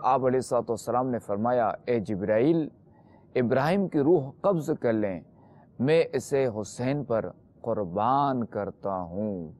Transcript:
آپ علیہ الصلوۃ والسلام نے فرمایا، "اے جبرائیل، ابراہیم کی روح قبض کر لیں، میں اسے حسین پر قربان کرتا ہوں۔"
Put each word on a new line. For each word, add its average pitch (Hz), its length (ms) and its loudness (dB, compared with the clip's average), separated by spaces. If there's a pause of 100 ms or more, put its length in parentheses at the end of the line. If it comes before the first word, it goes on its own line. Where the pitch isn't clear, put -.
آپ 131 220 2
علیہ 131 120 4
الصلوۃ 120 320 0
والسلام 120 400 -2
نے 117 100 -2
فرمایا، 110 520 0 (140)
"اے 120 140 2
جبرائیل، 107 680 2 (680)
ابراہیم 131 520 2
کی 160 120 0
روح 139 320 4 (100)
قبض 160 380 0
کر 120 140 2
لیں، 101 280 -2 (580)
میں 156 240 4 (100)
اسے 135 340 0
حسین 123 560 -4
پر 107 260 -2 (320)
قربان 117 840 0
کرتا 101 500 -6
ہوں۔" 90 640 -6